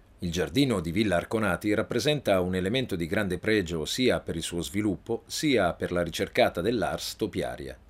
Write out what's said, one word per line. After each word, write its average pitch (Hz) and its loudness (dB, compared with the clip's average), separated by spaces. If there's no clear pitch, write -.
Il 87 -4
giardino 92 2
di 82 -4
Villa 95 2
Arconati 104 0
rappresenta 110 2
un 90 0
elemento 98 0
di 85 -2
grande 92 0
pregio 87 0
sia 110 2
per 90 -6
il 82 -4
suo 85 -4
sviluppo, 104 -2
sia 104 2
per - -4
la 87 2
ricercata 92 2
dell'ars 85 -2
topiaria. 69 -6